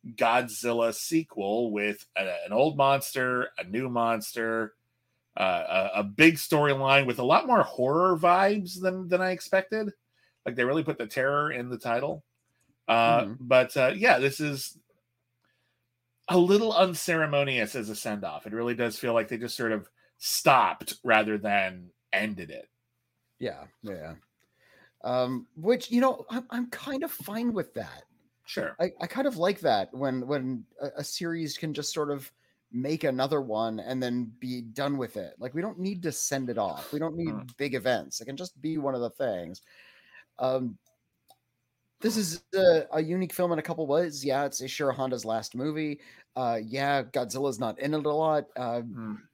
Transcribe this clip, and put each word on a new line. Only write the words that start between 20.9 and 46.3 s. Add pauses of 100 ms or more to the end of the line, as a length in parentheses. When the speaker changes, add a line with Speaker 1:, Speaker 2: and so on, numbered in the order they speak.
Speaker 1:
rather
than (220)
ended
it. (680)
Speaker 2:
Yeah, (180)
yeah. (880)
Um, (100)
which,
you
know,
I'm,
I'm
kind
of
fine
with
that. (420)
Speaker 1:
Sure.
Speaker 2:
I,
I
kind
of
like
that
when,
when (160)
a, (120)
a
series
can
just
sort
of (420)
make
another
one
and
then
be
done
with
it.
Like,
we
don't
need
to
send
it
off.
We
don't
need
Speaker 1:
Mm.
Speaker 2:
big
events.
It
can
just
be
one
of
the
things. (800)
Um, (1200)
this
is (120)
a, (100)
a
unique
film
in
a
couple
ways.
Yeah,
it's
Ishiro
Honda's
last
movie. (360)